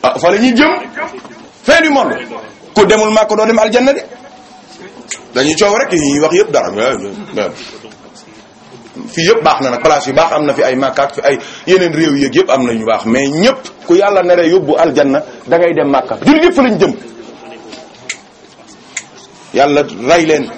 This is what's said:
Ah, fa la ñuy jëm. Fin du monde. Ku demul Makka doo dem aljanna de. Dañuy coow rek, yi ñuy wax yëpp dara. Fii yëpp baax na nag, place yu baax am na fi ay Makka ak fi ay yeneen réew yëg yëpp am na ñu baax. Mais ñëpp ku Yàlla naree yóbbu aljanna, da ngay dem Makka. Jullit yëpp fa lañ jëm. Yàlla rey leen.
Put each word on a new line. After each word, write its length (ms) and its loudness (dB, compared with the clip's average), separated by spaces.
Ah, 160 0
fa 120 2
la 80 2
ñuy 180 2
jëm. 160 4
Fin 200 4
du 80 0
monde. 260 0
Ku 120 4
demul 260 2
Makka 240 0
doo 100 2
dem 120 2
aljanna 340 2
de. 100 -4
Dañuy 200 0
coow 240 2
rek, 140 -2
yi 80 0
ñuy 200 0
wax 140 2
yëpp 160 2
dara. 200 0
Fii 160 -4
yëpp 160 2
baax 160 -2
na 100 -2
nag, 120 -4
place 260 2
yu 60 -6
baax 180 2
am 140 -2
na 80 0
fi 100 -2
ay 120 0
Makka 260 -2
ak 120 -4
fi 80 -8
ay 160 2
yeneen 280 2
réew 220 0
yëg 180 -2
yëpp 160 2
am 160 2
na 60 -2
ñu 120 -4
baax. 220 -2
Mais 220 0
ñëpp 580 -2
ku 80 4
Yàlla 280 2
naree 280 2
yóbbu 260 2
aljanna, 460 2
da 120 0
ngay 160 0
dem 160 0
Makka. 340 -2
Jullit 200 4
yëpp 100 2
fa 80 2
lañ 180 0
jëm. 120 2
Yàlla 280 2
rey 180 4
leen. 320 -2